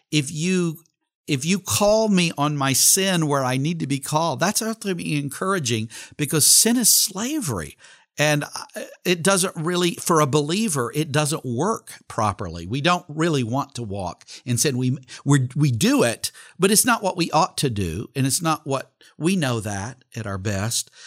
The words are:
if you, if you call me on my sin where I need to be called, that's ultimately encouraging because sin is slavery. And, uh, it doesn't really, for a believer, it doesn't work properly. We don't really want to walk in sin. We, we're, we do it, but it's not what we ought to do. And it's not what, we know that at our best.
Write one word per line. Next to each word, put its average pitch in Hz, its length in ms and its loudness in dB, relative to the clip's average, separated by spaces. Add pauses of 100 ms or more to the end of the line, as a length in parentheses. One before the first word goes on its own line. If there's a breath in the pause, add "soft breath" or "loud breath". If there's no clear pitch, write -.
(120 soft breath)
if 147 180 0
you, 170 500 0 (480)
if 143 180 -2
you 185 140 2
call 214 500 2
me 180 280 4
on 147 200 0
my 135 160 2
sin 180 540 2
where 139 180 2
I 127 100 0
need 156 240 -2
to 151 80 -4
be 135 120 -2
called, 151 420 -2
that's 185 200 0
ultimately 190 560 -4
encouraging 143 720 -2 (300 loud breath)
because 147 280 0
sin - 300 6
is 247 160 4
slavery. 185 840 -2 (400 loud breath)
And, 147 260 2
uh, - 380 -12 (240)
it 180 180 0
doesn't 190 320 2
really, 175 400 0
for - 240 2
a 151 80 4
believer, 147 640 0
it 147 200 -2
doesn't 151 320 0
work 135 480 -4 (160)
properly. 87 580 -4
We 127 140 -4
don't 175 260 2
really 151 360 0
want 123 320 -4
to 120 80 -10
walk 98 420 -8 (180 loud breath)
in 123 140 -2
sin. 135 200 0
We, 127 200 0 (260 loud breath)
we're, 139 320 4
we 143 160 2
do 214 320 4
it, 113 300 -2 (260 loud breath)
but 185 100 4
it's 202 160 4
not 233 160 2
what 202 140 -2
we 175 160 -2
ought 165 280 2
to 143 100 2
do. 98 440 -4
And 135 140 0
it's 131 140 -2
not 160 260 -2
what, 135 240 -4 (260 loud breath)
we 175 180 0
know 127 240 0
that 101 440 -8 (120)
at 110 120 -8
our 98 100 -6
best. 101 520 -2 (180 loud breath)